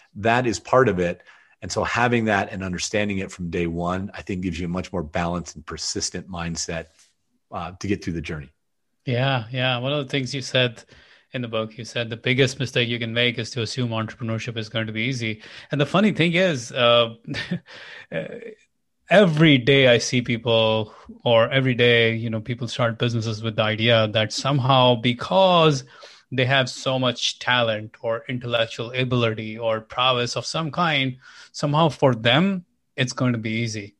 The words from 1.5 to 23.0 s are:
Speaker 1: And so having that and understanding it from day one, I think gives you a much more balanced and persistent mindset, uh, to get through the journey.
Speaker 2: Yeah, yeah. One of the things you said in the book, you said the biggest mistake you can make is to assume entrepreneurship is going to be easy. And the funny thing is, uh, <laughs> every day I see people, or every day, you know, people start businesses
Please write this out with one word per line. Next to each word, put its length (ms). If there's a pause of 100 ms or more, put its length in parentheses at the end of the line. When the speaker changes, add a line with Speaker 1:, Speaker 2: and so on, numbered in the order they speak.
Speaker 1:
And 120
so 100
having 440
that 260
and 100
understanding 560
it 140
from 180
day 160
one, 480
I 80
think 200
gives 180
you 60
a 20
much 240
more 100
balanced 540
and 100
persistent 640
mindset, 580 (640)
uh, 300
to 80
get 160
through 80
the 80
journey. 300 (540)
Speaker 2:
Yeah, 460
yeah. 280
One 140
of 140
the 40
things 220
you 100
said 420 (480)
in 100
the 60
book, 280
you 80
said 260
the 60
biggest 440
mistake 280
you 120
can 120
make 280
is 120
to 100
assume 280
entrepreneurship 640
is 120
going 180
to 60
be 100
easy. 400 (300)
And 80
the 60
funny 260
thing 220
is, 360
uh, 440 (960)
<laughs> 20 (960)
every 480
day 300
I 100
see 240
people, 720 (300)
or 260
every 240
day, 400
you 160
know, 100
people 280
start 300
businesses 440